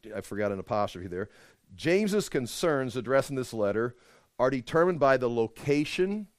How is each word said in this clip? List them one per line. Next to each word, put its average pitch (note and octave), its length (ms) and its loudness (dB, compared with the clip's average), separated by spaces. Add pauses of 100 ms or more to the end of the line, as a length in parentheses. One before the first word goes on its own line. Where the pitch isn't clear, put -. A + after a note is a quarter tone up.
(160)
I G2+ 40 -6
forgot G2+ 300 -2
an G2 80 -4
apostrophe G2 480 -4
there. F2+ 220 -6 (480)
James's F#3+ 520 0
concerns C3 680 -2
addressed C3 340 0
in C3+ 60 -6
this B2+ 160 -4
letter A2 420 0 (460)
are B2+ 100 4
determined E3 480 2
by C3+ 180 6
the B2 140 0
location D3 960 0 (120)